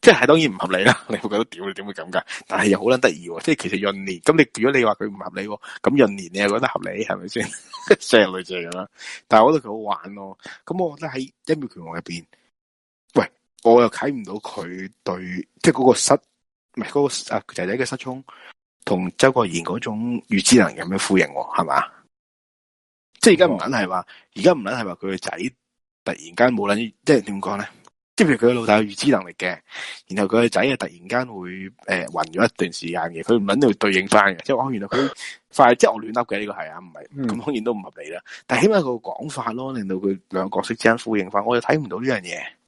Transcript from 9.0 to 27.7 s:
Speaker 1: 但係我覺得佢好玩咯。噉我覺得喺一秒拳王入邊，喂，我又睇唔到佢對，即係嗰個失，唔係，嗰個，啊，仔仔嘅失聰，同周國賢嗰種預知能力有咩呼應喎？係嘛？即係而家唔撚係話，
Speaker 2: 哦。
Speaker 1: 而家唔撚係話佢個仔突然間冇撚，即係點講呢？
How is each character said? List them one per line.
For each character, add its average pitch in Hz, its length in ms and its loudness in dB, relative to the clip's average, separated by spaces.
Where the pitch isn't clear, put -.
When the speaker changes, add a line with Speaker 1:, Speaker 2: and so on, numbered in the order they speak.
Speaker 1:
但 110 120 8
係 117 40 8
我 143 80 6
覺 156 60 2
得 - 40 -8
佢 107 80 -12
好 - 40 -8
玩 104 400 -8
咯。 98 220 -16
噉 185 180 -4
我 147 140 -6
覺 156 80 -16
得 - 80 -8
喺 131 60 -6
一 139 360 -4
秒 139 180 -8
拳 85 120 -16
王 82 100 -12
入 85 60 -8
邊， 85 240 -12
喂， - 160 2
我 117 180 8
又 117 80 4
睇 131 220 -6
唔 123 140 -8
到 92 80 -12
佢 95 580 -12
對， 92 100 -4
即 160 80 6
係 - 20 2
嗰 131 120 2
個 127 80 8
失， - 200 4
唔 - 680 -6
係， - 60 -8
嗰 - 40 -16
個， 117 80 -4
啊， 101 60 -6
仔 90 100 -6
仔 101 120 -4
嘅 131 80 0
失 135 100 -6
聰， 131 260 -12
同 92 340 -2
周 135 140 6
國 117 160 0
賢 85 160 -6
嗰 98 160 -6
種 117 480 -6
預 98 140 0
知 123 180 6
能 98 160 4
力 - 40 -14
有 - 80 -8
咩 95 100 -2
呼 95 200 2
應 82 100 4
喎？ 69 340 -6
係 - 20 2
嘛？ 69 180 0
即 226 100 8
係 - 40 10
而 - 20 -4
家 - 100 6
唔 - 100 0
撚 - 120 -6
係 110 180 -2
話， 92 140 -4
Speaker 2:
哦。 - 40 -12
Speaker 1:
而 196 60 -10
家 180 100 6
唔 156 120 0
撚 101 100 -4
係 120 120 -6
話 92 100 -8
佢 - 20 -20
個 95 200 -6
仔 - 140 -8
突 98 80 -4
然 - 60 -6
間 110 360 0
冇 101 220 0
撚， 110 180 -6
即 160 80 6
係 120 80 6
點 98 200 -8
講 101 160 -4
呢？ 101 80 -6